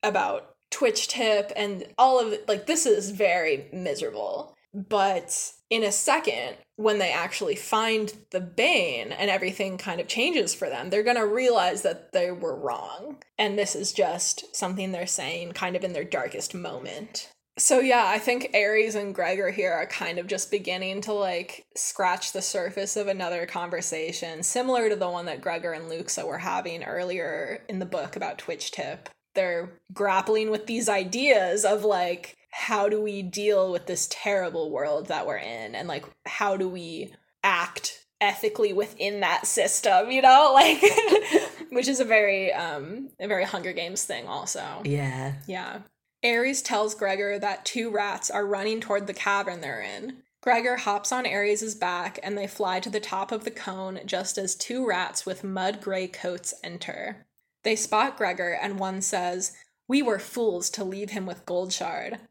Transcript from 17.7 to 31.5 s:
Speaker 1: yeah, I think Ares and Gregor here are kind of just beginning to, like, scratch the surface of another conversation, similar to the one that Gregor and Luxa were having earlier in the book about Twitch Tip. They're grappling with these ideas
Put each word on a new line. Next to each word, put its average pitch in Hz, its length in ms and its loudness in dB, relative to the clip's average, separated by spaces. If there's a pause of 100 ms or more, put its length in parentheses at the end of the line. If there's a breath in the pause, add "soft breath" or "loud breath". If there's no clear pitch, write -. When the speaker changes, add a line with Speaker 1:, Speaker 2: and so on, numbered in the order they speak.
Speaker 1:
yeah, 247 260 6
I 214 120 2
think 254 360 -2
Ares 214 400 4
and 202 200 -4
Gregor 185 360 0
here 185 220 0
are 165 140 -2
kind 175 320 -6
of 175 80 -6
just 196 240 -4
beginning 190 520 -2
to, 214 120 -4
like, 180 500 -2 (100)
scratch - 580 0
the 190 100 -4
surface 196 560 -2
of 202 100 -2
another 175 380 -2
conversation, 165 960 -6
similar 247 480 2
to 202 60 0
the 185 120 0
one 175 160 -4
that 151 160 -6
Gregor 170 320 -4
and 160 160 -8
Luxa 165 380 -6
were 165 100 -4
having 175 480 -4
earlier 170 840 -4
in 190 120 -6
the 180 80 -4
book 170 280 -6
about - 220 -6
Twitch - 360 -8
Tip. 160 360 -10 (260)
They're 180 380 0 (220)
grappling 202 560 2
with 214 160 -2
these 220 240 0
ideas 202 720 4